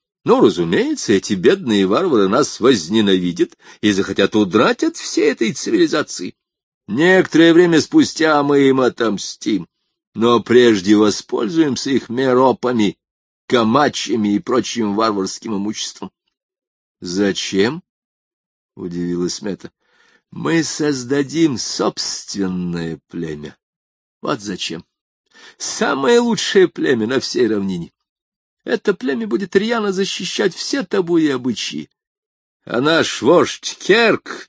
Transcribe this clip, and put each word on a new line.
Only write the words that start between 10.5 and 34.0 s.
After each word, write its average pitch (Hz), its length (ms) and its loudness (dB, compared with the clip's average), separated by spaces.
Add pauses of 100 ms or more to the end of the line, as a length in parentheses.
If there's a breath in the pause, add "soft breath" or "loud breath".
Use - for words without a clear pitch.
воспользуемся 131 920 0
их 120 180 -2
меропами, 123 880 0 (500)
камачами 117 880 0
и 104 40 2
прочим 110 560 -2
варварским 107 600 -4
имуществом». 101 560 -10 (880)
«Зачем?» — 98 840 -2 (920)
удивилась 87 640 -4
Мета. 98 300 -10 (580)
Мы 151 360 -2
создадим 139 920 -2
собственное 87 1500 -6
племя. 78 500 -10 (640)
Вот 135 200 -4
зачем. 101 420 -10 (760 loud breath)
Самое 240 600 0
лучшее 214 480 2
племя 120 400 -2
на 127 140 -2
всей 120 260 0
равнине. 98 460 -4 (760)
Это - 260 -2
племя 240 340 -6
будет 202 280 -2
рьяно 208 380 0
защищать 190 600 -4
все - 300 -6
табу 175 340 0
и 156 120 2
обычаи. 123 600 -6 (760)
А 120 160 -4
наш 151 400 0
вождь 139 580 2
Керк 208 680 0